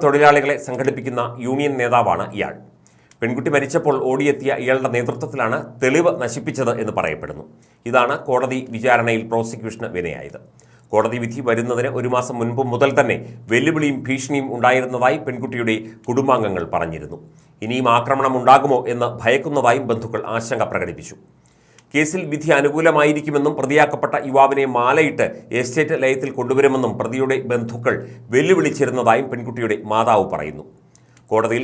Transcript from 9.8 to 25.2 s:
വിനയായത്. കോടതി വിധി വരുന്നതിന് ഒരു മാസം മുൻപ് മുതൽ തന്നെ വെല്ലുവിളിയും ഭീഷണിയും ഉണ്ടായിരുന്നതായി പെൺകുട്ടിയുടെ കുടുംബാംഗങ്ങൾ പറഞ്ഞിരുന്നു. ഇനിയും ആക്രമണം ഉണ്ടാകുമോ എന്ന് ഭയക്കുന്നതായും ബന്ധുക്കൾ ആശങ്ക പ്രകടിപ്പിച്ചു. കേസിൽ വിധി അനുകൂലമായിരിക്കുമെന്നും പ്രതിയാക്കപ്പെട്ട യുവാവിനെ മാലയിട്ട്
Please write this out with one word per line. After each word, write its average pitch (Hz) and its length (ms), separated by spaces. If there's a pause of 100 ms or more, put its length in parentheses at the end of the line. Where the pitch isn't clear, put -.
വിനയായത്. 76 440 (540)
കോടതി 110 300
വിധി 117 260
വരുന്നതിന് 120 500
ഒരു 123 160
മാസം 123 260
മുൻപ് 117 220 (100)
മുതൽ 135 260
തന്നെ 123 180 (360)
വെല്ലുവിളിയും 147 440 (100)
ഭീഷണിയും 135 400 (100)
ഉണ്ടായിരുന്നതായി 127 680
പെൺകുട്ടിയുടെ 117 500 (320)
കുടുംബാംഗങ്ങൾ 120 680
പറഞ്ഞിരുന്നു. 80 440 (460)
ഇനിയും 123 320
ആക്രമണം 135 440
ഉണ്ടാകുമോ 131 380 (160)
എന്ന് 120 140 (140)
ഭയക്കുന്നതായും 131 720
ബന്ധുക്കൾ 110 300 (140)
ആശങ്ക 113 360
പ്രകടിപ്പിച്ചു. 82 440 (760)
കേസിൽ 151 360
വിധി 151 200 (100)
അനുകൂലമായിരിക്കുമെന്നും 147 960
പ്രതിയാക്കപ്പെട്ട 147 560 (140)
യുവാവിനെ 135 360 (140)
മാലയിട്ട് 131 480 (320)